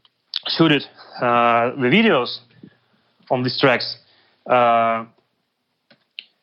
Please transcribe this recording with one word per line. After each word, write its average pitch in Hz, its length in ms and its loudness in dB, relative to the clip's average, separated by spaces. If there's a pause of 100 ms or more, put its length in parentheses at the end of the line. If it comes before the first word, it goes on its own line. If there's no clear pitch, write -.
(500)
shooted, 151 340 2 (360)
uh, 120 520 2
the 123 180 -2
videos 185 520 0 (920)
on 127 100 -2
these 127 180 -6
tracks, 123 380 0 (480)
uh, 117 600 0 (1400)